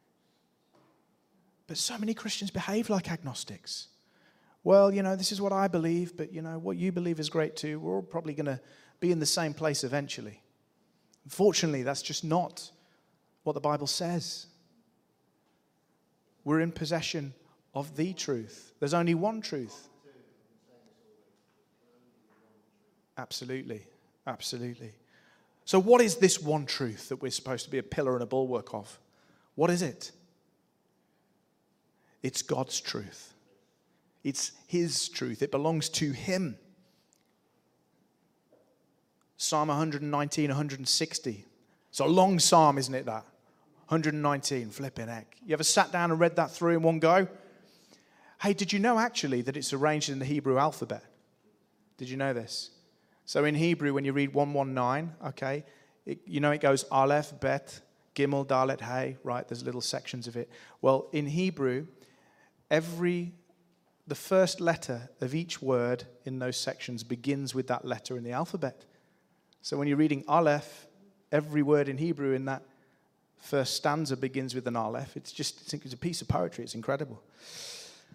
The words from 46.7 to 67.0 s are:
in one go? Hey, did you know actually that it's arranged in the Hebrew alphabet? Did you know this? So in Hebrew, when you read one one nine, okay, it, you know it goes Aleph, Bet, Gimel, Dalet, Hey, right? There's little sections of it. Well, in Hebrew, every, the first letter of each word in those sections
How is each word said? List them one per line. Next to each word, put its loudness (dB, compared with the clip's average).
in 2
one 4
go? 6
Hey, 2
did -2
you 2
know 4
actually 0
that -4
it's -4
arranged 2
in -4
the -4
Hebrew 2
alphabet? 0
Did -12
you -6
know 0
this? -8
So 2
in 2
Hebrew, 2
when 0
you 0
read 0
one 2
one 0
nine, -2
okay, -6
it, -8
you -4
know 4
it 0
goes 4
Aleph, 2
Bet, -4
Gimel, 2
Dalet, 2
Hey, -4
right? -6
There's -10
little -6
sections -8
of -10
it. -8
Well, 4
in -2
Hebrew, -2
every, 0
the -4
first 4
letter -2
of -4
each -4
word 0
in -8
those -4
sections -8